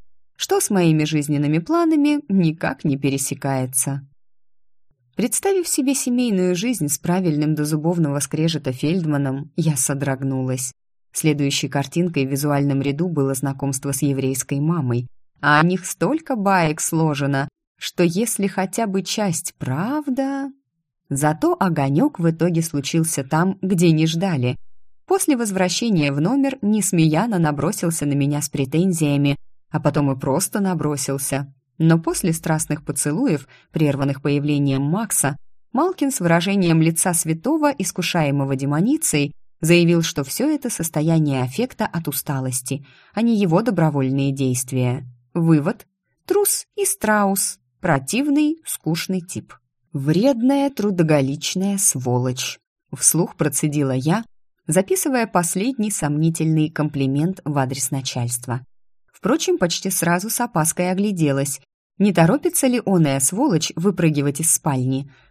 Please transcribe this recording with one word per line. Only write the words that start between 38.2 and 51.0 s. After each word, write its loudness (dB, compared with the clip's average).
демоницей, 0
заявил, 4
что -4
все -2
это -4
состояние 0
аффекта -4
от -6
усталости, -6
а -2
не 2
его 4
добровольные 2
действия. -2
Вывод: 2
трус 0
и -2
страус, 0
противный, 2
скучный -4
тип. -12
«Вредная, 2
трудоголичная 0